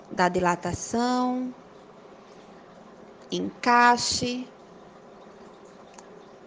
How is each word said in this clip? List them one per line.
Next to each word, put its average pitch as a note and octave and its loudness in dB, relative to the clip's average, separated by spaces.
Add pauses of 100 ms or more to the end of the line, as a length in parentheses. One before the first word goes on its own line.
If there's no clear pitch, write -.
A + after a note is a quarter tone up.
(100)
da F3+ 2
dilatação, A#3+ -2 (1800)
encaixe A#3+ 0 (2000)